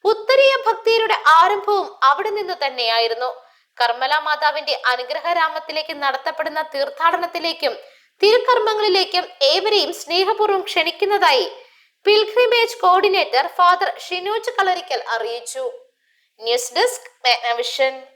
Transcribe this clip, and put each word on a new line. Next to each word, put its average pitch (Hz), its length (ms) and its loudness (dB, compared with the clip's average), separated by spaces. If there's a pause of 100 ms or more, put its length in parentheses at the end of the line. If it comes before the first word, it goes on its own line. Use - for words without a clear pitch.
(120)
ഉത്തരീയ 539 440 2 (100)
ഭക്തിയുടെ 453 520 0 (180)
ആരംഭവും 392 520 2 (220)
അവിടെ 392 280 -2
നിന്ന് 370 260 -6
തന്നെയായിരുന്നു. 233 640 -2 (520)
കർമ്മല 254 440 0
മാതാവിന്റെ 302 480 -2 (200)
അനുഗ്രഹരാമത്തിലേക്ക് 311 1080 -4
നടത്തപ്പെടുന്ന 311 600 -4 (120)
തീർത്ഥാടനത്തിലേക്കും 330 1000 -2 (460)
തിരുക്കർമ്മങ്ങളിലേക്കും 427 1000 2 (240)
ഏവരെയും 370 500 0
സ്നേഹപൂർവ്വം 392 680 0
ക്ഷണിക്കുന്നതായി 339 760 0 (640)
പിൽഗ്രിമേജ് 453 760 2
കോർഡിനേറ്റർ 370 600 4 (120)
ഫാദർ 359 320 4 (180)
ഷിനോജ് 403 500 -6
കളരിക്കൽ 359 440 -2 (140)
അറിയിച്ചു. 233 500 -8 (760)
ന്യൂസ് 233 360 -2
ഡെസ്ക്, 480 300 -2 (180)
മാഗ്നവിഷൻ. 240 720 0 (220)